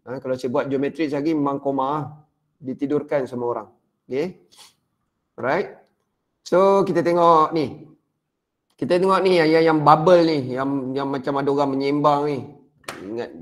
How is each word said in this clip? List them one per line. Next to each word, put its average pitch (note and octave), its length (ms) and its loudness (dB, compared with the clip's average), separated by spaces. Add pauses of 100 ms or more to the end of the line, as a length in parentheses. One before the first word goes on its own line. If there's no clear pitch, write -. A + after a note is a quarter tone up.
Ah, B2+ 160 -12
kalau B2+ 160 -4
saya B2+ 160 -6
buat C3+ 220 -2
geometri C#3 340 -2
lagi D3 300 -2
memang C#3 260 -2
koma C3+ 240 -2
lah. D3 180 -4 (580)
Ditidurkan C#3+ 640 -4
sama B2 240 -8
orang. A2 180 -6 (380)
Okey? C#3 200 -4 (1120)
Alright. C3+ 440 -4 (640)
So, G3 400 4
kita E3+ 160 0
tengok E3+ 520 4
ni. D3 360 -6 (880)
Kita F3 200 0
tengok F#3+ 240 2
ni F#3 160 4
yang, D#3 120 4
yang, E3 200 4
yang D#3 160 2
bubble D#3+ 400 6
ni. C#3 240 -2
Yang, C3+ 180 -4 (260)
yang C#3 160 -4
macam C#3 280 -4
ada C#3 120 -2
orang C#3 280 0
menyembang D3 480 2
ni. C#3+ 120 -4 (640)
Ingat A2 280 -10 (120)